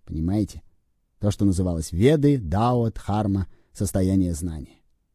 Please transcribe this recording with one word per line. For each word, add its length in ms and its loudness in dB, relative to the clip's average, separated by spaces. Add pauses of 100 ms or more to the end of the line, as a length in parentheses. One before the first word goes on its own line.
Понимаете? 580 -4 (560)
То, 120 0
что 140 0
называлось 480 0
Веды, 460 4
Дао, 520 0
Дхарма, 560 -2 (260)
состояние 640 0
знания. 480 -10 (320)